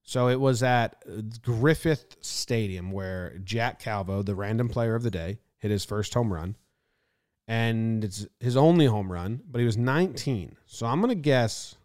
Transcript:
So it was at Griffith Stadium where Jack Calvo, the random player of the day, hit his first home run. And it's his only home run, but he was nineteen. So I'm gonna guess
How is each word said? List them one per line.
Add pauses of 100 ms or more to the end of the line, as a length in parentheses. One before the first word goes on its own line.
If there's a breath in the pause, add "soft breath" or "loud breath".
So
it
was
at
Griffith
Stadium
where
Jack
Calvo,
the
random
player
of
the
day, (200)
hit
his
first
home
run. (920)
And
it's (140)
his
only
home
run,
but
he
was
nineteen.
So
I'm
gonna
guess